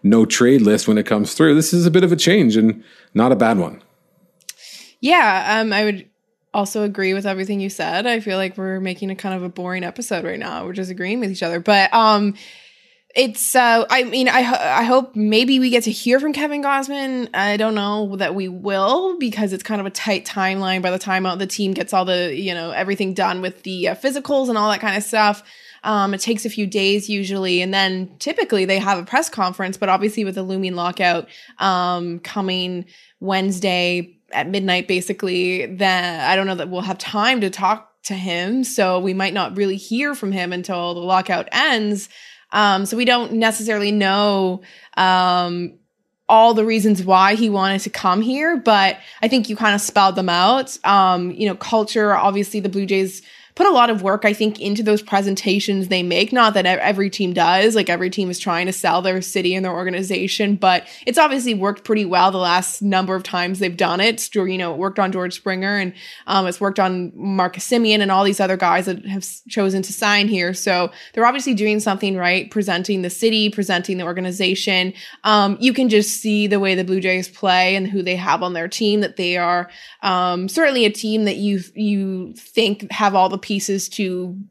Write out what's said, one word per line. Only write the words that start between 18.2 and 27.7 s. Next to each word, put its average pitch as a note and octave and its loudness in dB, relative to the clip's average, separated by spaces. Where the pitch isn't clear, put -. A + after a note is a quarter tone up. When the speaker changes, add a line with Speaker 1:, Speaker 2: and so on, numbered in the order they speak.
Speaker 2:
we G3 -4
will G3+ -2
because G#3+ -2
it's F#3+ -10
kind G#3+ -4
of F#3+ -6
a F#3+ -8
tight - -4
timeline F#3+ -2
by F#3 0
the F#3 -2
time F#3 -2
the G3 -4
team G3 -4
gets - -4
all F#3 2
the, F3+ -2
you F#3 -4
know, E3 -8
everything F#3+ -4
done F#3 -2
with F#3 -8
the, F3+ -4
uh, F#3 -2
physicals C4+ -2
and A3 0
all G#3+ 2
that G3 -2
kind G#3 -2
of G#3 -2
stuff. G#3 0
Um, G3+ 0
it F#3+ -8
takes A3+ -2
a A3 -4
few G#3 -4
days G3+ 0
usually, F#3+ -2
and F#3+ -4